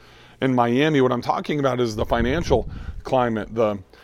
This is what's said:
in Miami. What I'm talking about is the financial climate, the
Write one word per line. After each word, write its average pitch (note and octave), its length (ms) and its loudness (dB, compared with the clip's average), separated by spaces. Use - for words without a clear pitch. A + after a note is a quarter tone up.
in C3 140 2
Miami. C3 460 2
What B2+ 100 4
I'm B2 100 -2
talking D#3 380 -2
about B2+ 200 0
is A2+ 160 0
the A2+ 100 -2
financial B2 640 0
climate, A#2 500 0
the G#2+ 240 0